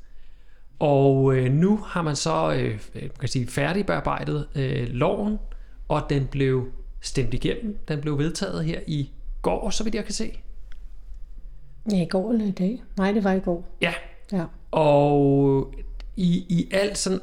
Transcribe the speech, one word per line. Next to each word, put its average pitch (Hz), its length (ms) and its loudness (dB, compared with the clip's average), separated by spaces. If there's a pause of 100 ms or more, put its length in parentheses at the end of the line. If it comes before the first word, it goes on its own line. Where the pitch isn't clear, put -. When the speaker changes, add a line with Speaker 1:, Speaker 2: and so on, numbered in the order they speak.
(800)
Speaker 1:
Og, 135 580 6
øh, 127 160 4
nu 190 340 6
har 170 160 -2
man 151 140 0
så, 160 360 2
øh, 123 260 0 (160)
man - 160 -8 (100)
kan 120 80 -2
sige, 123 180 0
færdigbearbejdet, 147 1080 -2
øh, 131 360 0
loven, 202 480 0 (500)
og 151 220 0
den 139 160 2
blev 131 400 2 (340)
stemt - 340 0
igennem. 208 440 -2 (100)
Den 151 120 -2
blev 147 180 -2
vedtaget 170 460 -2
her 160 220 -2
i 147 240 -2 (320)
går, 196 280 0
så 214 140 0
vidt 214 100 0
jeg 208 100 -2
kan 208 100 -6
se. - 240 -4 (1500)
Speaker 2:
Ja, 185 100 4
i 160 40 0
går 190 260 0
eller 220 140 2
i 196 40 0
dag? 185 320 -2 (140)
Nej, 196 160 2
det 208 120 2
var 190 80 4
i 190 80 2
går. 175 400 -4
Speaker 1:
Ja. 170 120 2 (400)
Speaker 2:
Ja. 180 120 0 (260)
Speaker 1:
Og 143 1040 6 (420)
i, 185 100 2 (220)
i 175 240 2
alt 196 260 2
sådan 190 240 0